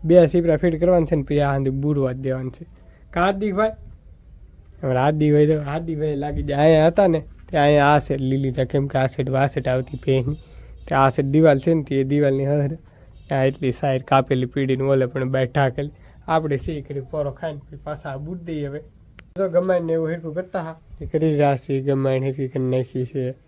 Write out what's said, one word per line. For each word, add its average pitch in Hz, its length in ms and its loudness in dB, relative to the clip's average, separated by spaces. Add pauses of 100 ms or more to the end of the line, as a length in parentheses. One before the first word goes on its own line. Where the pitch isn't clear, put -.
બે 170 240 8
સીપરા 170 280 2
ફિટ 170 240 0
કરવાના 175 260 4
છે 165 100 0
ને 143 60 0
પછી 143 180 0
આ 139 120 2
હાંધે 139 180 0
બુરવા 135 420 -2
જ 127 140 -10
દેવાનું 131 260 -6
છે. - 120 -18 (480)
કા 170 100 -2
હાર્દિકભાઈ? 202 500 0 (1080)
અમારા 127 200 0
હાર્દિકભાઈ 151 440 4
તો 156 140 2
હાર્દિકભાઈ 151 560 -4
લાગી 143 260 -6
જાય. 143 200 -2
અહીંયા 156 280 6
હતા 190 240 2
ને 156 60 -2 (260)
તે 165 120 -2
અહીંયા 147 360 6
આ 147 60 4
સાઈડ 135 200 -4
લઈ 135 220 -2
લીધા 131 220 -2
કેમ 139 240 -2
કે 139 100 -2
આ 131 80 2
સાઈડ 131 280 -4
આ 135 120 2
સાઈડ 135 220 -4
આવતી 127 360 -4
ભેંસની. 131 340 0 (480)
તે - 80 -4
આ 135 160 6
સાઈડ 139 220 -2
દિવાલ 151 260 6
છે 165 160 0
ને 156 80 0
તે 135 220 -2
દિવાલની 139 420 0
હર 143 300 -2 (540)
આ 135 140 0
એટલી 135 280 -2
સાઈડ 131 320 -2
કાપેલી 131 420 2
પીડીને 135 380 -2
ઓલે 135 220 2
પણ 131 280 -4
બહાર 131 120 0
ઢાંકેલી. 139 440 -2 (380)
આપણે 156 300 0
છે 170 200 -8
એ - 20 -10
ઘડી 139 300 -10
પોરો 147 220 -6
ખાઈને 151 320 -10
પછી 151 120 -20
પાછા 147 360 -12
આ 151 60 -10
બૂટ 165 260 -12
દઈએ 151 240 -8
હવે. 143 120 -10 (560)
જો 190 120 -2
ગમાઈને 175 440 0
એવું 160 180 -2
હેરખું 165 240 -8
કરતા 185 280 -6
હા. 160 140 -10 (240)
એ 156 60 -10
કરી 156 260 0
રહ્યા 143 240 2
છે 135 240 -4
ગમાઈને 135 460 0
હેરખી 135 220 -4
કરી 127 220 -4
નાખી 127 360 -2
છે. 131 280 -6 (140)